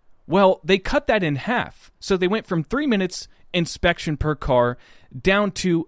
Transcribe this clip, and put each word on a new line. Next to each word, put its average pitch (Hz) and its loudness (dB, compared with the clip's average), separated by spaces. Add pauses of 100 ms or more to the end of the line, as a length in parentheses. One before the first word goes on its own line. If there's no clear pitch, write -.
(260)
Well, 190 4
they 185 4
cut - -2
that 220 2
in 147 -2
half. - -8
So - 0
they 180 0
went 214 -2
from 165 -2
three 294 -4
minutes 196 -2 (240)
inspection 170 -2
per 151 -4
car 123 0 (420)
down 196 2
to 170 -2